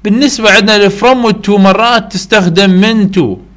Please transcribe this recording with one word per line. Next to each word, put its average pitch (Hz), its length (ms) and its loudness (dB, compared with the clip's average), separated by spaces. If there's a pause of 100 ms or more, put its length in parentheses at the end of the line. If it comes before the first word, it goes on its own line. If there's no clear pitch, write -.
بالنسبة 220 460 0
عندنا 208 360 2
ل 196 40 2
from 233 340 0
و 220 80 0
to - 160 -6
مرات 208 640 0
تستخدم 190 580 0
من 202 420 0
to. 117 260 -2 (180)